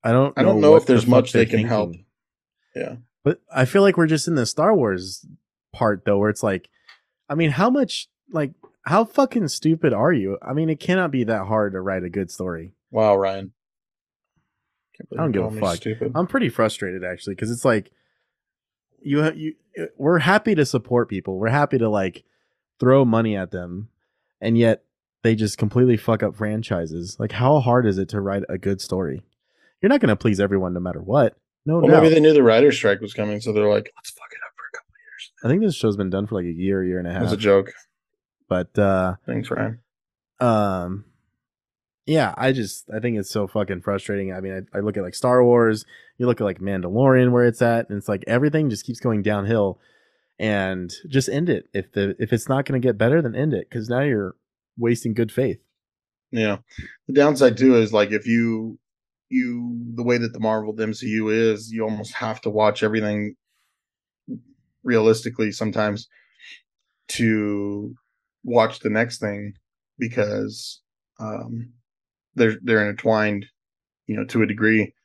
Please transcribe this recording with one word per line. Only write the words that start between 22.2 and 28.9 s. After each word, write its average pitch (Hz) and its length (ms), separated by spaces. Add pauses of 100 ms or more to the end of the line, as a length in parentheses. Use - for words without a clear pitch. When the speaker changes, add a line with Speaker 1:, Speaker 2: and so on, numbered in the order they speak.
Speaker 1:
throw 131 260
money 113 300
at 92 160
them, 90 380 (520)
and 113 160
yet 113 260 (400)
they 113 120
just 107 220
completely 120 400
fuck 110 260
up 101 120
franchises. 87 840
Like, 110 140
how 131 260
hard 120 260
is 98 120
it 95 120
to 104 120
write 98 280
a 95 80
good 95 240
story? 87 420 (580)